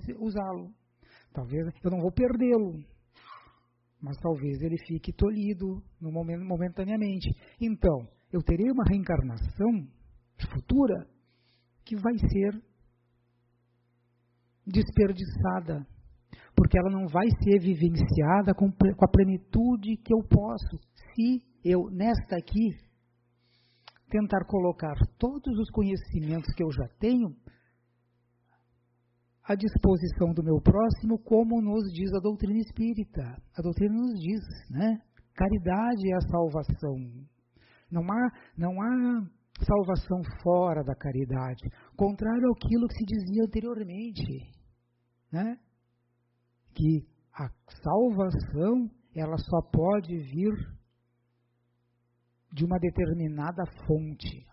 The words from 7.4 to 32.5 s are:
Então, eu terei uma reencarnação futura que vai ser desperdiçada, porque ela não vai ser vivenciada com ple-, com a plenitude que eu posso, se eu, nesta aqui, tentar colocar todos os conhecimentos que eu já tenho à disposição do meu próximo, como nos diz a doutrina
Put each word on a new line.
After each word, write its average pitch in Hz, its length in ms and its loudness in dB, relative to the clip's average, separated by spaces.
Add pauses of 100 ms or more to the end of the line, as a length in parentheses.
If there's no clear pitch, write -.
Então, 175 480 2 (240)
eu 175 100 -2
terei 196 300 2
uma 254 160 2
reencarnação 170 1000 0 (680)
futura - 540 2 (760)
que 220 120 -8
vai 226 220 0
ser 202 460 0 (2000)
desperdiçada, 185 1200 0 (680)
porque 180 220 8
ela 180 120 2
não 196 180 -2
vai 175 200 2 (160)
ser 202 160 6
vivenciada 170 960 2
com 196 180 2
ple-, 190 240 4
com 190 100 4
a 185 40 6
plenitude 208 880 2
que - 160 0
eu 226 140 4
posso, 208 500 2 (360)
se 240 300 0 (200)
eu, 180 260 2
nesta 196 460 -2
aqui, 196 340 0 (1400)
tentar 208 360 0
colocar 175 500 -2 (220)
todos 262 420 -4
os 220 120 -2
conhecimentos 170 840 -2
que 180 80 -2
eu 160 80 -2
já 120 160 -4 (120)
tenho 226 360 0 (2000)
à 202 120 -2
disposição 180 800 2
do 160 100 -2
meu 156 160 2
próximo, 220 600 4
como 226 420 2
nos 208 320 -2
diz 185 200 -2
a 196 60 0
doutrina 208 400 -2